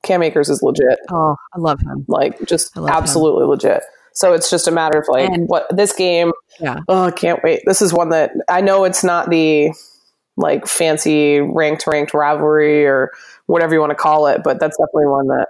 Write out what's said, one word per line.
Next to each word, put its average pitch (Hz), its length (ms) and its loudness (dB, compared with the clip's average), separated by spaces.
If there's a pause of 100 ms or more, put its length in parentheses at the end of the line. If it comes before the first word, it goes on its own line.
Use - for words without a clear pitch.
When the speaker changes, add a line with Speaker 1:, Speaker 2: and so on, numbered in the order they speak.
Speaker 1:
Cam 180 180 0
Akers 147 280 0
is 143 120 0
legit. 131 380 2 (120)
Speaker 2:
Oh, 156 240 0 (180)
I - 60 -12
love 156 220 -2
him. 139 260 -6
Speaker 1:
Like, 151 380 -2
just - 320 -4
Speaker 2:
I 170 40 -10
love 151 80 -4
him. 147 60 0
Speaker 1:
absolutely 156 520 0
legit. 135 340 0 (320)
So 180 200 2
it's 165 180 0
just 170 160 0
a 170 40 0
matter 160 280 0
of, 147 100 -6
like, 131 200 2
Speaker 2:
And 175 200 -2
Speaker 1:
what, 175 160 0 (100)
this 202 180 0
game, 170 380 0 (280)
Speaker 2:
Yeah. 143 280 -6
Speaker 1:
oh, 185 180 2
I 175 60 0
can't - 320 -2
wait. - 220 0
This 190 160 2
is 190 100 2
one 170 180 0
that, 160 220 0 (160)
I 180 140 0
know 196 220 2
it's 185 200 0
not 175 280 0
the, 156 420 2 (640)
like, 151 300 -2
fancy 151 760 2
ranked, 151 460 -2
ranked 147 260 -2
rivalry 151 720 2
or 135 260 0 (360)
whatever 170 260 0
you 160 80 2
wanna 147 140 -2
call 151 320 2
it, - 160 0
but - 160 0
that's 156 180 -2
definitely 151 300 0
one 139 200 0
that 131 220 -2